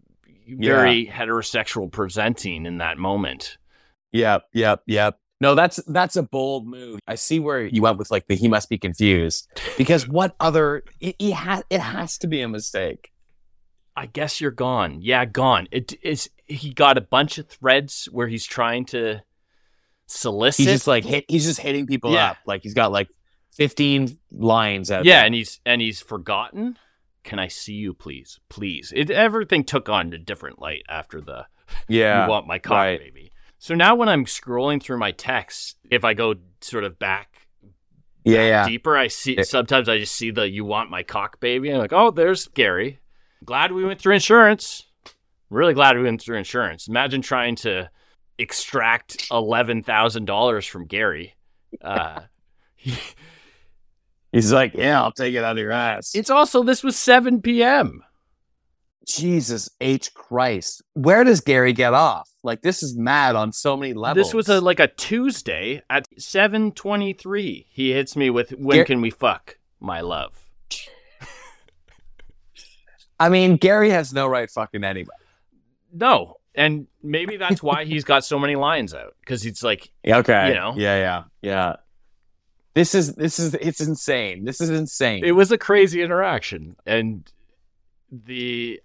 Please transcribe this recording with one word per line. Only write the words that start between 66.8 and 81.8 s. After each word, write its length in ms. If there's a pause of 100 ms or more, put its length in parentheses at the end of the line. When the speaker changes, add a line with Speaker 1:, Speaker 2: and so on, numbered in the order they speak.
Speaker 2:
He 240
hits 240
me 120
with, 220
"When 280
Speaker 1:
Gar- 60
Speaker 2:
can 160
we 80
fuck, 480 (220)
my 220
love?" 320 (2750)
Speaker 1:
I 100
mean, 280
Gary 320
has 240
no 140
right 220
fucking 340
anyway. 240 (840)
Speaker 2:
No. 440 (200)
And 320 (160)
maybe 340
that's 260
why 220
he's 180
got 220
so 140
many 160
lines 380
out, 220 (100)
'cause 200
it's 180
like, 280 (120)
Speaker 1:
Yeah, 160
okay. 300
Speaker 2:
you 60
know? 200
Speaker 1:
Yeah, 220
yeah, 260 (180)
yeah. 340 (1000)